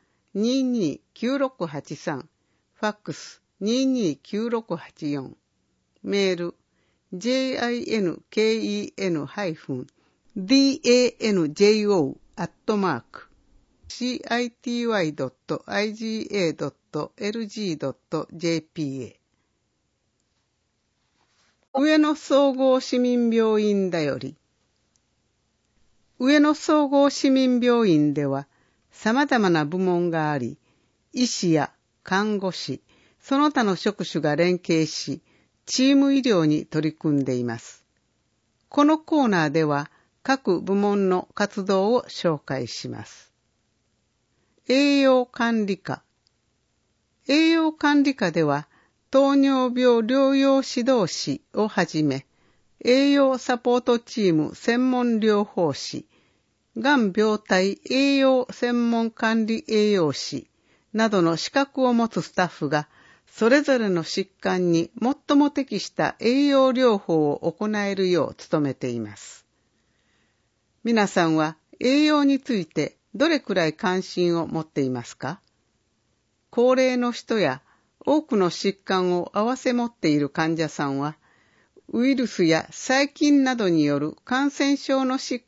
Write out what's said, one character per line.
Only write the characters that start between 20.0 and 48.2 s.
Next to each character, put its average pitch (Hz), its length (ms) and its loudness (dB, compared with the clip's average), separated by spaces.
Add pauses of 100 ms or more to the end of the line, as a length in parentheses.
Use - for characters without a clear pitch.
ー。 269 80 0
上 311 160 4
野 302 180 4
総 277 380 2
合 262 280 2
市 247 180 -2
民 247 300 2
病 220 340 2
院 202 260 2
だ 170 120 -2
よ 139 160 -2
り。 135 180 -12 (1800)
上 277 200 4
野 302 140 4
総 302 360 0
合 277 200 4
市 277 200 0
民 262 300 2
病 233 300 2
院 151 240 4
で 147 120 -4
は 135 220 -4 (440)
様 247 340 0
々 233 240 2
な 160 160 2
部 151 120 -6
門 175 320 0
が 156 220 -2
あ 147 60 0
り、 123 200 -6 (560)
医 254 140 0
師 180 240 -2
や 156 200 2 (320)
看 202 360 -2
護 185 120 -4
師、 - 300 -10 (400)
そ - 160 -2
の 294 140 2
他 262 120 0
の 196 120 0
職 202 280 -4
種 165 180 -6
が 147 140 0
連 175 220 2
携 160 300 0
し、 - 340 -8 (460)
チ 269 260 2
ー - 20 6
ム 277 200 4
医 269 40 2
療 214 260 2
に 151 200 0
取 156 260 -2
り 156 40 -10
組 147 260 0
ん 135 40 -2
で 131 100 -2
い 123 80 -2
ま 120 160 -6
す。 - 260 -20 (840)
こ 285 140 2
の 311 140 4
コ 311 280 0
ー - 20 2
ナ 170 220 2
ー - 20 -6
で 160 120 2
は 147 280 -2 (320)
各 262 380 -2
部 185 120 -4
門 202 360 2
の 185 260 -2
活 202 280 -4
動 196 300 0
を 247 100 0
紹 - 400 -4
介 131 240 -6
し - 220 -12
ま 117 160 -12
す。 - 260 -20 (1400)
栄 285 320 4
養 262 280 4
管 226 400 -2
理 190 100 -2
課。 - 240 -10 (1300)
栄 320 220 4
養 320 220 2
管 294 300 2
理 269 140 0
課 180 160 -2